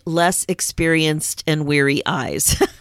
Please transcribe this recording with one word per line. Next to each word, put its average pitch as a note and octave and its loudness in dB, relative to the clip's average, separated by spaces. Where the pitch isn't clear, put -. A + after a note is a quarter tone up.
less E3+ 0
experienced D#3+ 0
and D3+ 0
weary C#3+ 2
eyes. - -2
<laughs> - -8